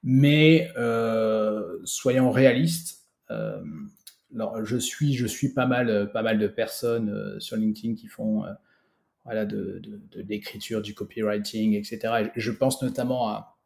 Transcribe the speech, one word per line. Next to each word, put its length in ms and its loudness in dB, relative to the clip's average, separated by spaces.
mais, 720 6
euh, 1080 0
soyons 460 2
réalistes. 760 2
Euh, 320 -6
alors, 300 -6
je 120 -2
suis, 380 0
je 120 -2
suis 260 -2
pas 140 2
mal, 220 2
euh, 180 2
pas 160 -4
mal 160 2
de 80 2
personnes, 640 -2
euh, 300 -8
sur 160 -8
LinkedIn 380 -2
qui 120 -16
font, 380 -4
euh, 60 -10
voilà, 200 -4
de, 380 -6
de, 180 -16
de 160 -14
l'écriture, 540 -6
du 120 -10
copywriting, 800 -2
et 80 -2
cetera. 400 -2
Et 140 -4
je 160 -4
pense 300 0
notamment 460 -2
à 380 -8